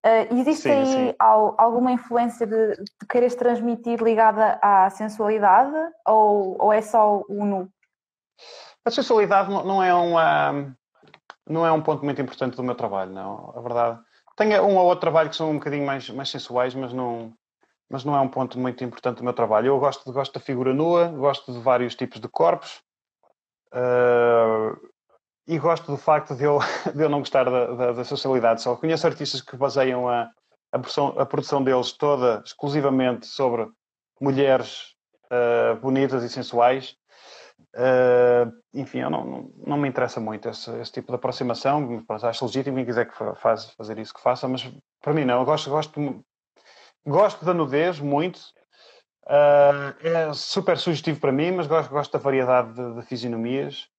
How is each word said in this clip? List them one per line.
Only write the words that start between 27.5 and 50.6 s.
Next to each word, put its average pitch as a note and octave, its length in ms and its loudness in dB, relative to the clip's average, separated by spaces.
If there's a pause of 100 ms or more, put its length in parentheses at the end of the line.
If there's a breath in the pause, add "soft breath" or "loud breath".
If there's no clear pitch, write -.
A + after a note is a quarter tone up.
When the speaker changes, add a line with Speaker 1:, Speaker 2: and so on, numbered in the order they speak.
Speaker 2:
da, B2 180 -2
da A#2+ 120 -6
sensualidade. A#2 580 0
Só B2 140 -2
conheço D#3+ 300 -2
artistas C#3+ 340 -4
que - 160 -18
baseiam B2+ 520 0
a, A#2 220 -2 (420)
a B2+ 60 -2
produção, C#3 300 -2 (100)
a C#3 80 0
produção C#3+ 360 -2
deles B2+ 300 0
toda B2+ 540 0
exclusivamente C3+ 800 -2
sobre A#2 420 -2 (520)
mulheres, C3+ 720 0 (360)
ah, A#2+ 520 2
bonitas C3 400 0
e A#2+ 60 -6
sensuais. B2+ 680 0 (800 loud breath)
Ah, B2 760 4 (240)
enfim, B2+ 260 -8
eu B2+ 100 -4
não, - 140 -4
não, C3 280 -12 (140)
não D3 100 -4
me C#3+ 120 -2
interessa B2+ 320 -4
muito G#2+ 280 -8
esse, A2 300 -12
esse A#2 140 -12
tipo B2+ 160 -12
de B2 80 -6
aproximação. B2 920 -4
Mas G#2+ 140 -6
acho A#2+ 220 -4
legítimo C3 320 -4
quem B2+ 100 -4
quiser A#2+ 200 -2
que - 100 -20
fa-, G#2+ 180 -8
faz, A2 360 -2
fazer A2 280 -12
isso A2 160 -14
que - 80 -20
faça, B2+ 240 -2
mas B2+ 220 -6 (340)
para D3 100 -2
mim D3+ 120 0
não. B2 160 2
Eu B2+ 40 0
gosto, D3 260 -2
gosto, D3 540 -6 (800 soft breath)
gosto E3+ 400 0
da F3+ 80 0
nudez D#3 460 0
muito. C#3+ 420 -4 (840 soft breath)
Ah, C#3+ 760 4
é D#3+ 320 -2
super F3 460 -2